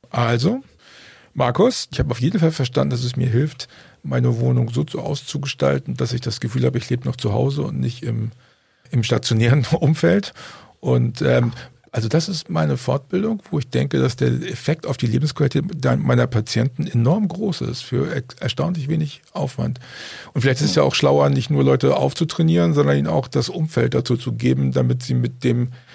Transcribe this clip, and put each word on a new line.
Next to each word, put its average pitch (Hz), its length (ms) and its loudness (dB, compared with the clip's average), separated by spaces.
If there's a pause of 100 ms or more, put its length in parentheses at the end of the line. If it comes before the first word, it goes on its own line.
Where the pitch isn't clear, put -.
Also, 120 520 2 (720)
Markus, 131 580 2
ich - 80 -4
habe 143 120 0
auf - 80 -2
jeden 170 200 2
Fall 160 120 4
verstanden, 135 400 0
dass 123 120 -2
es 127 120 -4
mir 127 120 0
hilft, 127 400 0 (360)
meine 123 360 0
Wohnung 123 300 2
so 123 140 -2
zu, - 160 -6
auszugestalten, 139 960 -4
dass 123 180 -4
ich 123 80 -4
das - 180 -6
Gefühl 123 260 -2
habe, 131 120 0
ich - 120 -6
lebe 127 180 -2
noch 127 80 -2
zu - 180 -2
Hause 135 280 0
und 139 180 -6
nicht 123 240 -4
im, 113 280 -4 (580)
im 117 140 0
stationären 120 680 2
<laughs> 160 80 2
Umfeld. 165 540 2 (460)
Und, 123 420 0
ähm, 123 320 2 (400)
also 113 140 -2
das 160 220 0
ist 170 200 -8
meine 156 280 0
Fortbildung, 190 640 -2 (100)
wo 151 80 0
ich 127 100 -6
denke, 135 300 0
dass 131 160 2
der 127 140 0
Effekt - 580 -4
auf - 80 -2
die - 120 -2
Lebensqualität 135 680 0
de-, 127 240 0
meiner 123 280 2
Patienten 123 640 -2
enorm 156 400 2
groß 180 340 -4
ist, 120 200 -6
für - 340 -4
ex-, 127 240 -8
erstaunlich 160 480 -2
wenig 156 340 -4 (120)
Aufwand. - 460 -4 (540)
Und - 60 -2
vielleicht 131 220 2
ist 151 80 2
es 180 60 -2
ja 151 80 6
auch 131 120 2
schlauer, 143 340 4
nicht 92 200 0
nur 139 160 4
Leute 135 320 4
aufzutrainieren, 160 760 2
sondern 143 220 4
ihnen 143 120 0
auch 151 200 0
das 127 220 0
Umfeld 123 440 0
dazu 123 220 2
zu 123 160 -6
geben, 131 400 0
damit 123 320 0
sie 127 100 -4
mit 123 300 -2
dem, 123 300 0 (220)